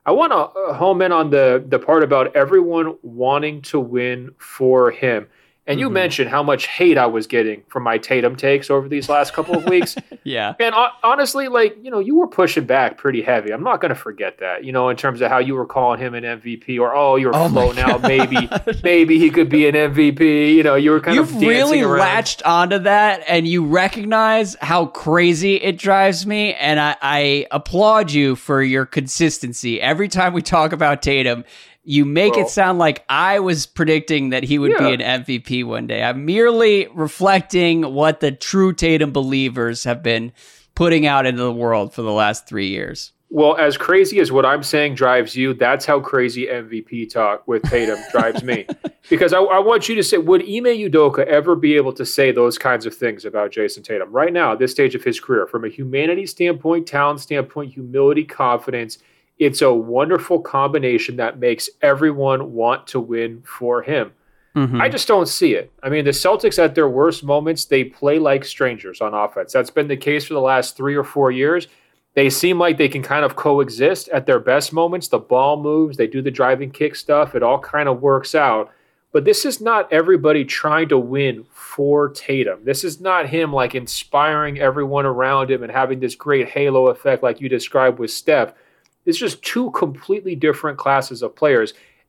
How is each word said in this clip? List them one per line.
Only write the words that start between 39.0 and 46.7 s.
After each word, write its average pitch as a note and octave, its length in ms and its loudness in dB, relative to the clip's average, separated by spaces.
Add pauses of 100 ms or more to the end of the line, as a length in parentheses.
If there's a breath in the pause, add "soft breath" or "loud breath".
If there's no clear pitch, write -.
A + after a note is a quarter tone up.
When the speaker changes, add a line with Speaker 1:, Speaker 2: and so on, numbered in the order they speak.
Speaker 2:
believers C3 720 -2
have B2 180 -4
been A#2 300 -2 (420 soft breath)
putting E3 320 2
out C#3 200 2
into B2 160 -2
the B2 100 0
world A2+ 420 -2
for A#2+ 80 -8
the A2 100 -4
last G#2+ 340 0
three G2 220 -6
years. - 440 -8 (180)
Speaker 1:
Well, D3+ 260 2
as D3 200 2
crazy F#3+ 440 2
as D3 100 2
what C3 140 4
I'm C#3+ 180 2
saying D3 340 -2
drives B2+ 400 2
you, C3 180 -2
that's B2 320 0
how C#3+ 140 2
crazy B2+ 500 -2
M A#2+ 180 -8
V A2 140 -10